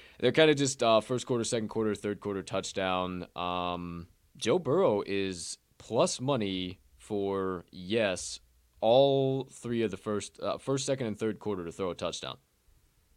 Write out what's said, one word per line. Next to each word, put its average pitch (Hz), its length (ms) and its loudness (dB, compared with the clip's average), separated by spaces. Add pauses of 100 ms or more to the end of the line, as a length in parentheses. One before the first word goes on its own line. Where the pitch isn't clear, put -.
(200)
They're 127 120 4
kinda 156 220 8
just, 139 300 0
uh, 113 180 8
first 123 240 -4
quarter, 120 180 0
second 110 260 -2
quarter, 110 260 0
third 104 240 -4
quarter 98 240 -4
touchdown. 92 840 -2 (100)
Um, 87 720 -4 (320)
Joe 139 220 0
Burrow 147 440 2
is 95 540 -4 (220)
plus 139 420 -2
money 98 580 -2 (200)
for, 98 720 -2
yes, 92 680 -2 (420)
all 135 720 4
three 120 300 -4
of 110 80 2
the 92 80 -6
first, - 420 -6
uh, 92 200 -4
first, 135 260 -2
second, 135 220 -2
and 104 100 -4
third 110 220 -4
quarter 95 260 -4
to 82 60 -8
throw 92 180 -4
a 85 60 -6
touchdown. 78 420 -6 (800)